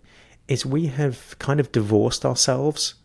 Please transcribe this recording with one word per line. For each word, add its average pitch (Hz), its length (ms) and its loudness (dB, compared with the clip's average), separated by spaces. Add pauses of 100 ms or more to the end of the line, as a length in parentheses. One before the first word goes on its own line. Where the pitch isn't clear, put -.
(480)
is - 180 -2
we 147 220 -2
have 135 500 -4
kind 143 220 -2
of 131 120 0
divorced 110 540 2
ourselves 135 800 0